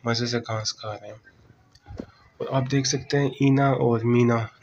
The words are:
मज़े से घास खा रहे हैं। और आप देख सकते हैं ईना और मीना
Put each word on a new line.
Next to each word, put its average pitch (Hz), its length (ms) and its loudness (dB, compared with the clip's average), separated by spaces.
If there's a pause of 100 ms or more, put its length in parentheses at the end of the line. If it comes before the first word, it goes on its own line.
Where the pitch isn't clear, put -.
मज़े 117 240 -2
से 117 120 -2
घास 110 340 -6
खा 107 180 -12
रहे 104 180 -14
हैं। - 960 -20 (340)
और 120 140 -8
आप 131 160 0
देख 139 180 0
सकते - 300 -2
हैं 139 140 2 (120)
ईना 139 280 4 (120)
और 117 220 2
मीना 120 320 4 (260)